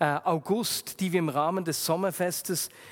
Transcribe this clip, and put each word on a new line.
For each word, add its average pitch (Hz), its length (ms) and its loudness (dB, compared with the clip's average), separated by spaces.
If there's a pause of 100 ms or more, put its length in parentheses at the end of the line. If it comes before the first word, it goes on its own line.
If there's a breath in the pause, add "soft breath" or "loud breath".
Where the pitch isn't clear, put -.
äh, 151 240 4
August, 185 720 0
die 185 140 0
wir 180 80 4
im 160 80 2
Rahmen 160 360 0
des 160 220 -2
Sommerfestes 175 840 0 (220 loud breath)